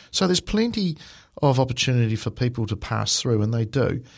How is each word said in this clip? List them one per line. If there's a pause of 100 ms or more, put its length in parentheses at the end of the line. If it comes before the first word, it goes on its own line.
(100)
So
there's
plenty (440)
of
opportunity
for
people
to
pass
through,
and
they
do. (180)